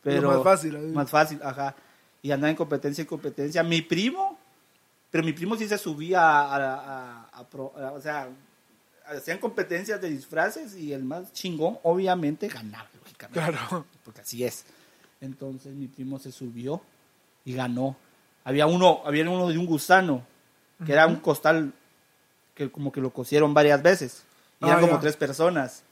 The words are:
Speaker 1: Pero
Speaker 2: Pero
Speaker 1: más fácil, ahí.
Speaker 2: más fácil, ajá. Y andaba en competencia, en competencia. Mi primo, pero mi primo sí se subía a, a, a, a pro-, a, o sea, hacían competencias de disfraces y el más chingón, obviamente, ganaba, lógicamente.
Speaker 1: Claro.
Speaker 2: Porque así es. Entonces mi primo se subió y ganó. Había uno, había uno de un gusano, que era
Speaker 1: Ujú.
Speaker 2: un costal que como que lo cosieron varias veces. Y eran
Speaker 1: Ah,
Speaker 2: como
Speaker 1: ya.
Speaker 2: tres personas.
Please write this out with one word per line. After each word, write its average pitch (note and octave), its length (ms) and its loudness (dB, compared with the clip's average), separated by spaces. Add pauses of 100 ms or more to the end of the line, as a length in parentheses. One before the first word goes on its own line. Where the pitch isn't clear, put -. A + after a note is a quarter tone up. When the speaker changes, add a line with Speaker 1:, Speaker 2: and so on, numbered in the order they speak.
Speaker 1:
Pero C#3 200 0
Speaker 2:
Pero C#3 120 4
Speaker 1:
más C3 100 2
fácil, D#3+ 340 4
ahí. D3+ 140 -8
Speaker 2:
más C#3+ 180 -2
fácil, D3+ 340 2
ajá. C#3 320 -6 (460)
Y C#3+ 100 -4
andaba C#3+ 200 2
en D#3+ 40 -2
competencia, C#3+ 460 -4
en D3+ 60 -8
competencia. D3+ 560 -4
Mi E3 180 0
primo, C4+ 560 -4 (760)
pero D#3+ 140 -2
mi D#3+ 80 -4
primo F#3 240 -6
sí G#3+ 100 -6
se G#3 100 -2
subía E3+ 440 -2
a, D3 340 4
a, C#3 40 0
a, C3 640 -8 (160)
a B2+ 80 -20
pro-, C3+ 300 -14
a, C3+ 140 -10
o C#3+ 100 -14
sea, D3 280 -8 (800)
hacían D3+ 320 -8
competencias G3 600 -6
de F3+ 80 -6
disfraces F#3 680 -4
y D3+ 160 -10
el C3+ 100 -8
más E3 300 -8
chingón, E3 500 -4
obviamente, F3+ 640 0
ganaba, A2 400 -14 (140)
lógicamente. - 380 -12 (180)
Speaker 1:
Claro. D3 280 -8 (200)
Speaker 2:
Porque - 160 -20
así A#2+ 240 -8
es. - 180 -8 (560)
Entonces C3+ 540 -14
mi C#3 140 -12
primo C3+ 320 -12
se C3+ 120 -16
subió B2 500 -10 (640)
y C3 120 -10
ganó. B2+ 420 -4 (480)
Había C#3+ 220 2
uno, F3 380 4
había D3+ 240 0
uno F3+ 200 0
de D#3+ 80 -2
un F3 80 -2
gusano, E3 580 4 (640)
que D3+ 80 0
era D#3 140 8
Speaker 1:
Ujú. - 80 2
Speaker 2:
un - 60 -8
costal D#3 520 0 (840)
que C#3 160 -6
como C#3+ 200 -8
que C#3 100 -6
lo C3 100 -4
cosieron D3 420 2
varias D3 280 8
veces. E3 420 2 (380)
Y B2 40 -4
eran D#3 140 8
Speaker 1:
Ah, - 20 8
Speaker 2:
como E3+ 120 6
Speaker 1:
ya. C#3+ 60 2
Speaker 2:
tres D3 160 0
personas. D3 760 -2